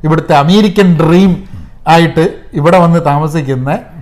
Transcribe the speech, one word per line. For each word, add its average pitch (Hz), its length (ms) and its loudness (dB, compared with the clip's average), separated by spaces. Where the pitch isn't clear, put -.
ഇവിടുത്തെ 156 300 0
അമേരിക്കൻ 180 640 2
ഡ്രീം 175 480 2
ആയിട്ട് 160 460 0
ഇവിടെ 175 260 2
വന്ന് 170 280 2
താമസിക്കുന്ന 143 720 -4